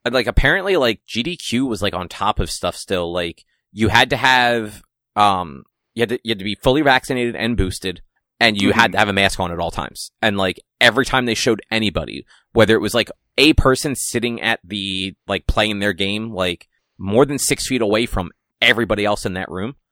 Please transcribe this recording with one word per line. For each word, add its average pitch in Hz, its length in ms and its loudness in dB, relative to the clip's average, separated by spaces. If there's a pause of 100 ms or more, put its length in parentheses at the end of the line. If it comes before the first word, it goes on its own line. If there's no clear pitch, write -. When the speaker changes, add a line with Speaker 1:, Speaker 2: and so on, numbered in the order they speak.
Speaker 1:
And, 120 80 -4
like, 123 140 0
apparently, 180 500 2
like, 120 280 0
G 110 180 -6
D 170 120 -6
Q 127 300 -2
was, 107 160 -4
like, 98 120 -2
on 90 140 -6
top 104 320 -4
of 95 100 -2
stuff - 280 -6
still. 87 340 -4
Like, 87 320 -6 (300)
you 107 160 0
had 120 220 4
to 139 60 -2
have, 120 680 2 (340)
um, 90 460 2 (320)
you 113 80 0
had 110 60 -2
to, 123 140 -4
you 110 80 -4
had 104 80 -4
to 95 60 -8
be 104 100 -6
fully 131 260 2
vaccinated 127 540 0
and 110 220 -2
boosted, 92 440 -4 (380)
and 110 220 2
you 101 100 4
had 117 140 4
Speaker 2:
Mm-hmm. 101 80 2
Speaker 1:
to 95 60 -4
have 104 100 4
a 98 40 0
mask 98 280 2
on 87 100 -4
at 85 80 -8
all 85 120 -4
times. - 400 -10 (100)
And, 104 160 0
like, 95 240 -2 (180)
every 123 260 4
time 127 200 0
they 113 100 0
showed 110 340 0
anybody, 85 560 -4 (280)
whether 110 220 6
it - 60 4
was, 98 120 -4
like, 113 180 0 (260)
a 147 160 6
person 131 420 2
sitting 120 460 -4
at 113 220 -2
the, 95 520 -6 (120)
like, 98 200 -4
playing 107 320 0
their 101 140 0
game, 104 380 -6
like, 90 360 -4 (300)
more 104 280 2
than 139 120 -4
six - 300 -2
feet 127 140 -2
away 107 240 2
from 92 260 -4 (300)
everybody 110 420 2
else 104 220 -2
in 98 80 -4
that 92 180 -6
room, 98 240 -8 (160)